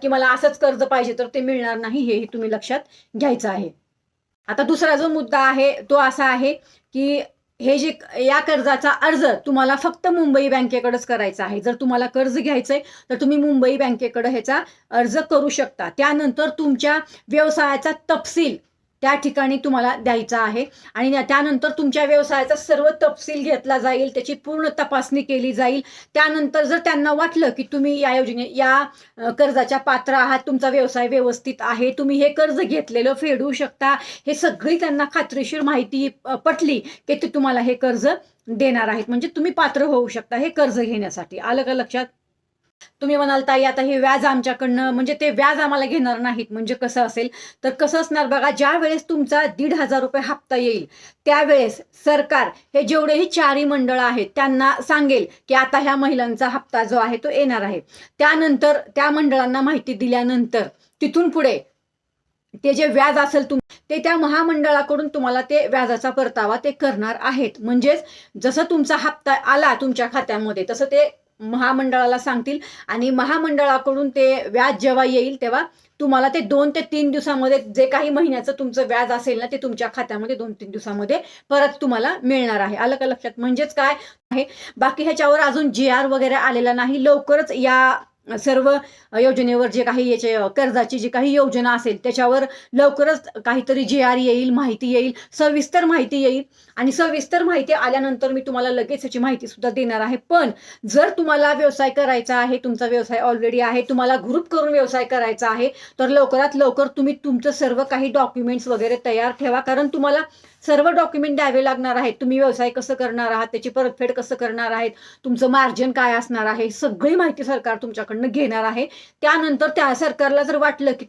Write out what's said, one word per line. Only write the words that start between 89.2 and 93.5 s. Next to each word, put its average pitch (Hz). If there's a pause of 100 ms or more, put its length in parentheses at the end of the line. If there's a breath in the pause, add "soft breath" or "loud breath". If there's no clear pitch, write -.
जे 226
काही 247
याचे, 226 (200)
कर्जाची 247
जी 226
काही 262
योजना 254
असेल 233
त्याच्यावर 247 (300 loud breath)
लवकरच 285 (160)
काहीतरी 262